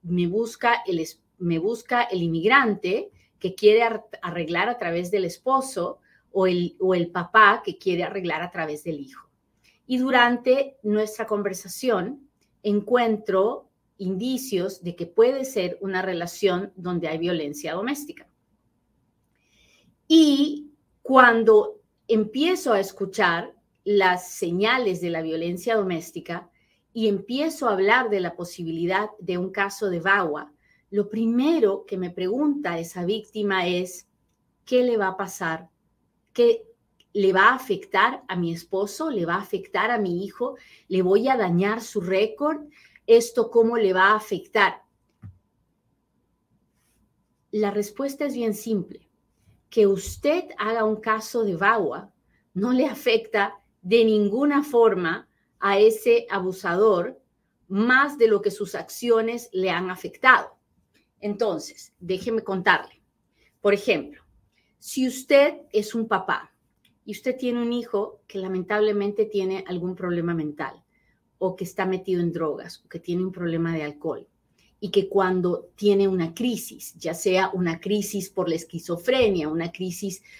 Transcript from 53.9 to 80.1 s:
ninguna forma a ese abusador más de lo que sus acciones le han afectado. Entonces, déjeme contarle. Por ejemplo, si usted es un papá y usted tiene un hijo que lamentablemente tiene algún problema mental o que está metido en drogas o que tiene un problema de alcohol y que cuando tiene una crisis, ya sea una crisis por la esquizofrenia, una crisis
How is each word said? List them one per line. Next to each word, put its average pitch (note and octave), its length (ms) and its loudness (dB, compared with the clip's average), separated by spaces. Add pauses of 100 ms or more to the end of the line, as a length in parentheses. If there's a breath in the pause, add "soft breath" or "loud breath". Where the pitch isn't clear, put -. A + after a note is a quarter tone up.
ninguna A3+ 580 2
forma G#3 640 2 (300)
a G3 200 2
ese A3+ 500 4
abusador F#3 920 0 (480)
más B3 500 2
de A3+ 100 6
lo G#3 140 2
que G#3 80 0
sus G3 240 -8
acciones A#3 800 -2
le F#3 180 -2
han F3 200 -4
afectado. F#3 680 0 (640)
Entonces, G#3 800 -6
déjeme F#3+ 440 -4
contarle. F#3+ 600 0 (580)
Por G3+ 140 2
ejemplo, G3 480 -4 (560)
si - 280 -4
usted C#4 560 2 (100)
es G#3 220 -2
un A3+ 140 -2
papá - 440 -4 (520)
y G#3 80 -12
usted B3+ 240 -6
tiene A#3+ 260 -2
un A#3+ 100 -2
hijo A#3 540 -6
que - 120 -12
lamentablemente G3+ 880 -2
tiene F#3+ 400 -4
algún F3+ 280 -6
problema F3 400 -4
mental D3+ 480 -8 (560)
o F#3 180 -2
que F#3 80 -8
está F#3 220 -6
metido F#3 340 -2
en E3+ 120 0
drogas D#3+ 520 -8
o - 40 -20
que E3+ 100 -14
tiene F3 240 -4
un F#3 100 -6
problema E3 420 -4
de D#3 100 -4
alcohol D3 420 -8 (520)
y F#3+ 120 -10
que G3 180 2
cuando F#3 640 0
tiene G3 340 4
una F3 260 -2
crisis, - 640 -6
ya D#3+ 160 -6
sea F#3 400 0
una F3 280 -2
crisis G3 500 -4
por F3+ 180 -4
la E3 60 0
esquizofrenia, F3 920 -2
una E3+ 240 -4
crisis F#3 500 -8 (180 loud breath)